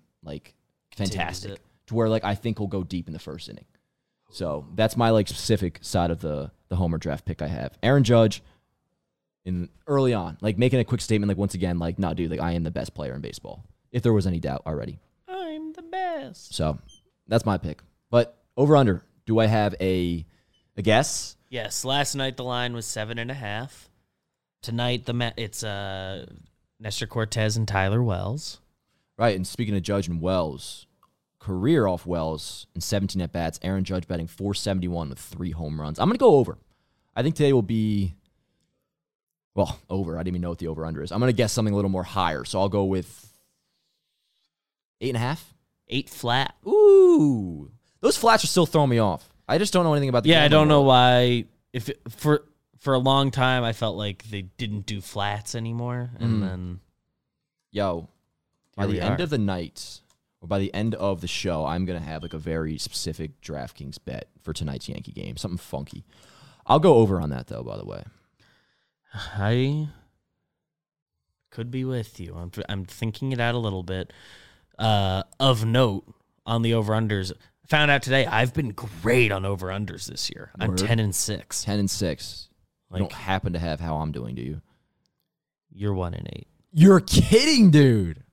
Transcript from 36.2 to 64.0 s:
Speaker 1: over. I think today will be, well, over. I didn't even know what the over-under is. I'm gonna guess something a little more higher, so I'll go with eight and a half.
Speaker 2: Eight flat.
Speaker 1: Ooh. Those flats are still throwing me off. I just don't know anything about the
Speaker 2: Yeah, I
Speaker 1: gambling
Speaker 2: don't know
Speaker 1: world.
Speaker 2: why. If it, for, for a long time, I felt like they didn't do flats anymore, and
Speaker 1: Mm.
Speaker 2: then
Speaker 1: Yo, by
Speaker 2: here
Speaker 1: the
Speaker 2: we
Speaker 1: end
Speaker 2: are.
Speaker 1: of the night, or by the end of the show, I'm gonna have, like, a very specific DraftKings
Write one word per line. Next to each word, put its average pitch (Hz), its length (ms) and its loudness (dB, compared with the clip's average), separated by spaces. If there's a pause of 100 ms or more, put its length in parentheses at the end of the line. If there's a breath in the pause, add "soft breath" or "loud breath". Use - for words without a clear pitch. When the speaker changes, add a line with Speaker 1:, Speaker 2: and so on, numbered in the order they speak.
Speaker 1:
over. 117 220 2 (580)
I 113 60 -2
think 156 140 0
today 143 180 2
will 123 80 4
be, 104 540 0 (1400)
well, - 260 -2 (100)
over. 90 260 -4
I 82 60 -6
didn't 92 80 -4
even 90 120 -4
know 87 80 -4
what 82 100 -6
the 82 80 -6
over-under 80 360 -6
is. - 80 -10
I'm 98 80 -4
gonna 123 140 4
guess 107 180 0
something 110 220 0
a - 20 2
little 98 160 0
more 92 120 -2
higher, 82 420 -2
so 95 140 -4
I'll 98 100 2
go 101 160 0
with - 520 -6 (1600)
eight 135 80 -4
and 120 80 -4
a - 20 -2
half. 135 340 -6 (360)
Speaker 2:
Eight 135 200 -6
flat. 123 460 -2 (100)
Speaker 1:
Ooh. 202 1040 6 (300)
Those - 180 2
flats 226 260 6
are - 40 -2
still 175 180 4
throwing 147 240 4
me 120 100 4
off. 101 300 0 (180)
I 151 100 2
just 202 160 0
don't 180 100 4
know 160 100 4
anything 143 160 2
about 120 140 2
the 151 60 4
Speaker 2:
Yeah, 160 100 8
I 147 80 6
Speaker 1:
gambling 151 140 8
Speaker 2:
don't 151 80 6
know 147 120 8
Speaker 1:
world. 139 60 6
Speaker 2:
why. 123 580 6 (280)
If 127 160 -6
it, - 200 -10
for, 147 360 0 (340)
for 139 140 0
a 131 60 4
long 135 320 4
time, 127 320 2
I 113 100 -2
felt 107 240 -4
like 101 320 -8
they 101 140 -8
didn't 104 420 -8
do 104 160 -8
flats 104 540 -6
anymore, 120 540 -6 (100)
and 113 180 0
Speaker 1:
Mm. 101 100 -2
Speaker 2:
then 90 320 -8 (920)
Speaker 1:
Yo, 92 360 -4 (680)
by 101 80 -4
Speaker 2:
here 101 40 0
Speaker 1:
the 101 60 -2
Speaker 2:
we 87 80 -2
Speaker 1:
end 117 180 0
Speaker 2:
are. 175 40 0
Speaker 1:
of 170 60 -4
the 143 80 -2
night, 95 640 -6 (420)
or 87 60 -16
by 98 120 -2
the 98 140 -2
end 107 220 -2
of 95 260 -4
the 87 60 -6
show, 82 380 -4
I'm 85 200 -2
gonna 87 140 -6
have, 78 240 -10
like, 85 100 -12
a 80 60 -8
very 78 380 -4
specific - 640 -10
DraftKings 69 600 -12